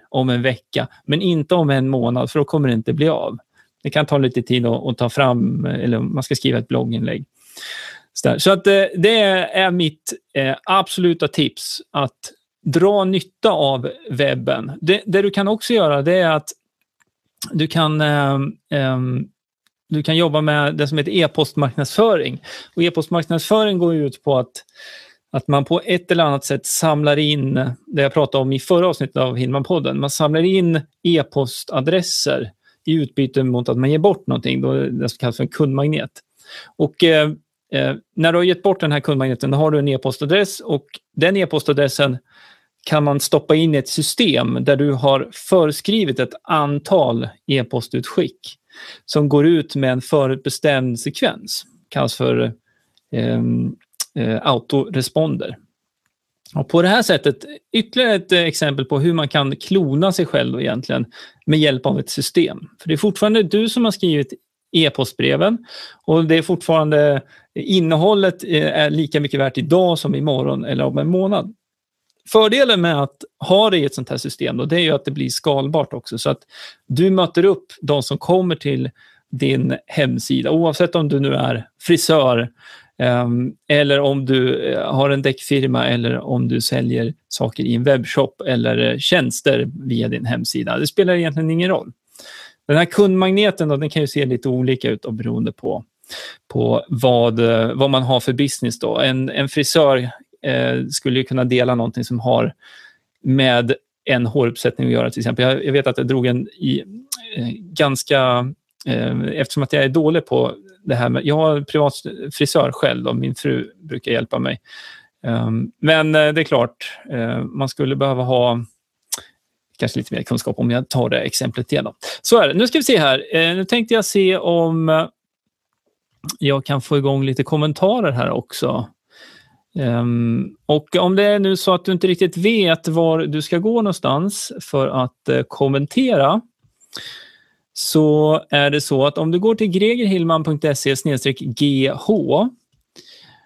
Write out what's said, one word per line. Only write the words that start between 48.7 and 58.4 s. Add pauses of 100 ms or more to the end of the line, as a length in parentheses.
som
går
ut
med
en
förutbestämd
sekvens. (240)
Kallas
för, (580)
ehm, (400)
eh,
autoresponder. (1000)
Och
på
det
här
sättet, (280)
ytterligare
ett,
eh,
exempel